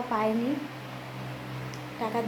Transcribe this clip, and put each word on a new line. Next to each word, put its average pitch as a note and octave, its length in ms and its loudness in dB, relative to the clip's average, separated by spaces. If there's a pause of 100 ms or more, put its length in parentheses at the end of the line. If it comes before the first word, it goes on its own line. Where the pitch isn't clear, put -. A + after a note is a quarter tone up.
(120)
পায়নি, A3 400 4 (1500)
টাকা A3+ 260 2